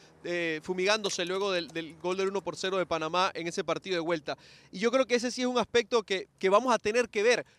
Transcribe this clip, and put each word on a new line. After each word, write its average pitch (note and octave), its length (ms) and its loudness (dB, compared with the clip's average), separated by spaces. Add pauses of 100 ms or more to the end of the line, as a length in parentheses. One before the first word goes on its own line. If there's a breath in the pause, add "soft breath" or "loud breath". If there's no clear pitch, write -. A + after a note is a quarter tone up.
(240 loud breath)
eh, E3+ 400 -2
fumigándose F#3+ 600 0
luego F#3+ 280 -2
del, F3 160 -2
del D#3+ 320 -8
gol F#3 180 -2
del F#3+ 120 0
uno G3 140 -4
por E3 120 -6
cero F#3+ 220 -2
de F3+ 100 0
Panamá E3 480 0
en E3 100 -6
ese F3 180 -4
partido E3 300 -2
de E3+ 60 0
vuelta. D#3+ 360 -2 (360 loud breath)
Y F#3 80 -10
yo A3+ 100 2
creo C4 160 4
que A#3+ 80 0
ese A#3+ 160 0
sí B3 120 -6
es B3 60 0
un B3 120 0
aspecto A3+ 420 0
que, F#3+ 260 -4 (120)
que F#3+ 100 2
vamos A#3 240 6
a G#3+ 60 2
tener A#3 300 0
que G#3 120 -2
ver A3 240 4 (140 soft breath)